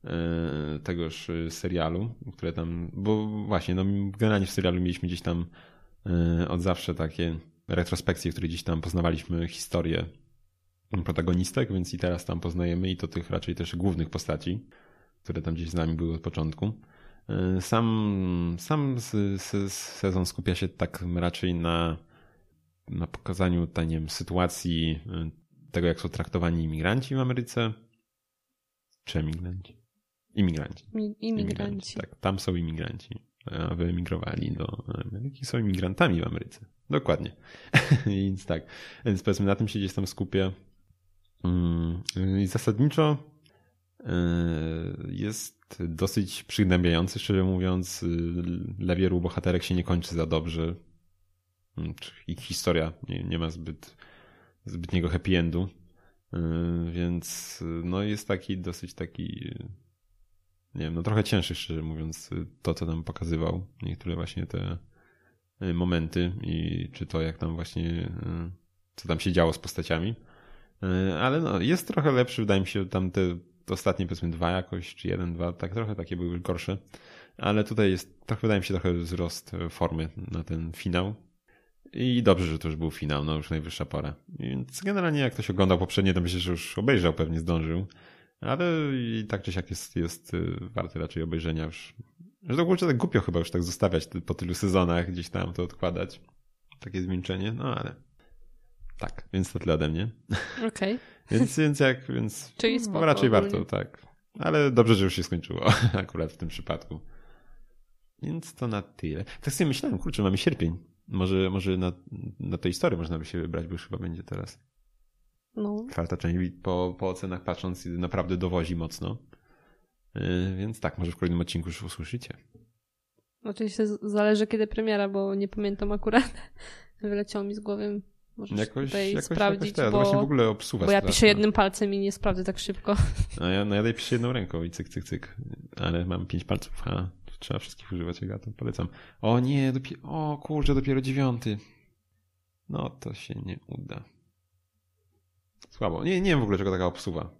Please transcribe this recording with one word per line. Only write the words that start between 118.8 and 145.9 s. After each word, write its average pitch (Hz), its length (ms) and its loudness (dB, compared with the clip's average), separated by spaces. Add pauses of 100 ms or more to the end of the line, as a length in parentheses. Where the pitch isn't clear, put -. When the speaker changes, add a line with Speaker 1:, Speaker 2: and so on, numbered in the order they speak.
Speaker 1:
Yy, 92 420 0
więc 107 220 -4
tak, - 180 -2
może 87 140 -2
w - 40 -8
kolejnym 85 260 2
odcinku 85 280 -2
już 82 140 -10
usłyszycie. - 500 -8 (1120)
Speaker 2:
Oczywiście 214 440 0
z-, 208 140 -2
zależy, 208 460 4
kiedy 214 200 2
premiera, 214 420 2
bo 196 260 0
nie 196 120 0
pamiętam 208 440 -2
akurat. 220 420 4 (360)
<laughs> - 320 -18
Wyleciało 202 440 -2
mi 202 100 -4
z 220 40 -8
głowy. 208 420 -4 (360)
Możesz 147 220 -4
Speaker 1:
Jakoś, 131 300 -2
Speaker 2:
tutaj 196 200 0
Speaker 1:
jakoś, 196 160 0
Speaker 2:
sprawdzić, 202 360 2
Speaker 1:
jakoś 208 140 -2
teraz. 120 160 4
Speaker 2:
bo, - 60 6
Speaker 1:
Właśnie - 200 6
w 131 60 6
ogóle 135 260 6
obsuwa 104 360 0
Speaker 2:
bo 196 60 6
ja 202 80 8
Speaker 1:
straszna. 202 160 2
Speaker 2:
piszę 226 120 10
jednym 208 240 8
palcem 202 420 4
i 196 60 0
nie 196 120 2
sprawdzę 185 320 0
tak 190 160 -2
szybko. - 360 0 (220)
<laughs> - 240 0
Speaker 1:
A 85 60 2
ja, 95 180 4
no, 101 100 2
ja 104 60 6
daję 113 120 4
piszę - 220 0
jedną 120 180 2
ręką 87 300 -2
i 87 60 -2
cyk, - 200 -8
cyk, 90 140 -6
cyk. - 340 -8 (400)
Ale 87 280 0
mam 90 200 -2
pięć 87 180 -4
palców, - 440 -4
a 92 220 -2 (300)
trzeba 98 200 -4
wszystkich - 320 -14
używać, 87 300 -6
jak 98 80 -6
ja 101 100 -6
to 110 120 -12
polecam. 104 360 -4 (340)
O 113 180 4
nie, 131 340 2
dopie-, 131 300 -6
o 156 340 -4
kurczę, 147 380 2
dopiero 135 260 2
dziewiąty. 127 560 0 (1120)
No, - 200 -4
to - 240 -12
się - 220 -12 (100)
nie 92 220 -10
uda. - 360 -12 (1700)
Słabo. - 340 -2